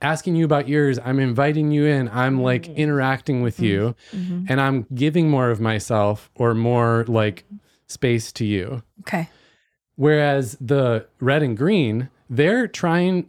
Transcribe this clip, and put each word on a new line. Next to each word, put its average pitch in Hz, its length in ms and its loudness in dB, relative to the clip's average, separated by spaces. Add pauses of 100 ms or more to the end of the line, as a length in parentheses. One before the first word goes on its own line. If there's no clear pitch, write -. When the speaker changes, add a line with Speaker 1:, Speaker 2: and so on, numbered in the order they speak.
Speaker 1:
asking 160 340 -2
you 165 80 2
about 143 240 2
yours. 143 340 2
I'm 131 160 0
inviting 143 540 0
you 147 140 2
in. 135 240 0
I'm, 127 320 0
like, 127 220 0
Speaker 2:
Mm. 156 120 -16
Speaker 1:
interacting 135 680 0
with 117 140 -2
Speaker 2:
Mm-hmm. 120 80 -2
Speaker 1:
you, 104 300 0 (200)
Speaker 2:
Mm-hmm. 180 340 -6
Speaker 1:
and 131 120 0
I'm 135 340 -2
giving 151 360 2
more 127 200 2
of 107 100 -2
myself 107 760 0
or 117 200 2
more, 117 540 2
like, 107 360 0 (420)
space 120 460 -2
to 117 120 -6
you. 104 380 -4 (180)
Speaker 2:
Okay. 170 300 -6 (640)
Speaker 1:
Whereas 139 640 2
the 123 460 0 (140)
red 139 220 2
and 120 140 -2
green, 131 520 0 (200)
they're 180 400 2
trying 180 600 0